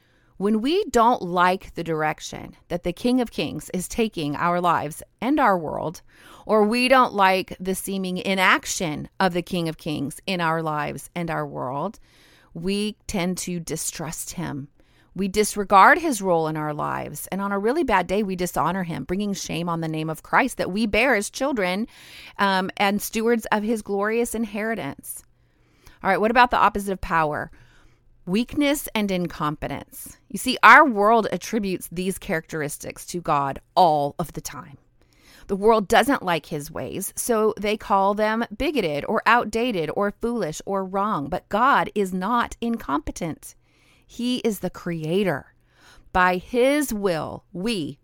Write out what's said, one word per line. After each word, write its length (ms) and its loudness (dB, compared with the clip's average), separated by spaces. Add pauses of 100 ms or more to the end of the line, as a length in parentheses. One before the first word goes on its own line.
(380)
When 240 0
we 240 0
don't 360 4
like 540 0
the 80 -8
direction 720 -6 (120)
that 160 -6
the 80 -2
King 300 0
of 100 -4
Kings 420 -6
is 140 -6
taking 480 -4
our 240 0
lives 420 0 (200)
and 180 0
our 180 4
world, 440 -6 (440)
or 180 4
we 240 2
don't 260 6
like 460 2
the 160 -2
seeming 420 -4
inaction 880 0 (120)
of 140 2
the 100 -2
King 260 -4
of 80 -8
Kings 480 -6
in 160 -4
our 200 0
lives 540 -6
and 140 -4
our 160 -4
world, 540 -8 (540)
we 440 -4 (100)
tend 300 -2
to 220 -6
distrust 720 -8
him. 360 -10 (480)
We 120 -2
disregard 720 6
his 220 -2
role 260 0
in 100 -4
our 160 -4
lives, 580 -6
and 80 -4
on 120 -4
a 80 -2
really 240 0
bad 240 0
day, 160 0
we 120 -4
dishonor 480 -2
him, 200 -6
bringing 300 -4
shame 360 -6
on 120 -2
the 60 -4
name 220 -4
of 140 -10
Christ 340 0
that 140 -2
we 160 -2
bear 260 4
as 160 0
children, 580 -2 (520)
um, 380 2
and 220 2
stewards 520 0
of 100 0
his 220 -2
glorious 500 -2
inheritance. 880 -6 (800)
All 60 0
right, 100 2
what 120 2
about 180 6
the 80 0
opposite 340 2
of 80 -4
power? 520 -2 (760)
Weakness 680 0
and 160 0
incompetence. 1080 -6 (120)
You 100 -8
see, 240 -2
our 220 12
world 460 4
attributes 600 -4
these 260 -4
characteristics 880 -6
to 140 -8
God 380 -2 (160)
all 420 4
of 160 -6
the 80 -10
time. 360 -14 (720)
The 100 -2
world 320 4
doesn't 340 4
like 220 -2
his 260 -8
ways, 460 -8
so 420 2
they 160 0
call 380 2
them 320 0 (120)
bigoted 520 -2
or 160 0
outdated 680 0
or 180 0 (100)
foolish 440 -4
or 200 -2
wrong. 420 -2
But 220 -6
God 440 4
is 200 -2
not 480 -2
incompetent. 920 -6 (520)
He 300 -4
is 220 -2
the 100 -4
creator. 840 -2 (600)
By 240 4
his 560 2
will, 580 -2
we, 520 -4